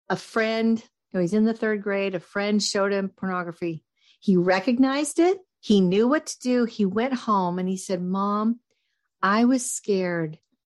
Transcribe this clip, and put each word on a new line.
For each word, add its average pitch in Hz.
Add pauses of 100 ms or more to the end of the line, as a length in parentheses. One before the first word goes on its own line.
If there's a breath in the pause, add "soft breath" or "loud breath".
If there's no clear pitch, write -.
a 180
friend, 226
you -
know, -
he's 175
in 214
the 226
third 214
grade, 196
a 175
friend 202
showed 196
him 196
pornography. 175 (360 soft breath)
He 196
recognized 262
it. 370 (220)
He 202
knew 190
what 302
to -
do. 247
He 220
went 220
home 185
and 185
he 190
said, 185
"Mom, 202 (640)
I 208
was 247
scared, 175 (340)